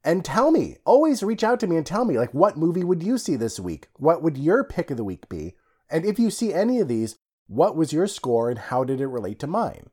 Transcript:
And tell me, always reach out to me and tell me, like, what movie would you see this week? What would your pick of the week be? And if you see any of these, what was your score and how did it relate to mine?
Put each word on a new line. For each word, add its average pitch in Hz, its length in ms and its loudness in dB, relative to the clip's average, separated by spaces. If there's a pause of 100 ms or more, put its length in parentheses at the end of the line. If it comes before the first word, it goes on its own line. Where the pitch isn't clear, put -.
And 170 200 2
tell 240 280 2
me, - 340 0
always 285 380 6
reach 220 200 -2
out 233 180 2
to 214 60 0
me 170 80 2
and 160 100 0
tell 214 200 -2
me, 139 140 2
like, 123 160 -2
what 190 200 4
movie 170 280 0
would 175 180 0
you 233 160 0
see 175 180 -2
this 113 240 -4
week? 87 360 -8
What 160 260 2
would 156 160 0
your 175 260 0
pick - 280 -6
of 123 60 -6
the 113 60 -6
week 92 240 -10
be? 82 280 -10 (340)
And 165 160 -2
if 214 140 -2
you 233 100 4
see 208 240 -4
any 233 260 0
of 180 80 0
these, 110 300 -2 (300)
what 156 280 0
was 156 180 0
your 170 120 2
score 120 460 0
and 117 80 -6
how 127 240 -2
did 131 180 -2
it 135 60 -4
relate 107 320 -6
to 143 80 -8
mine? 202 460 -6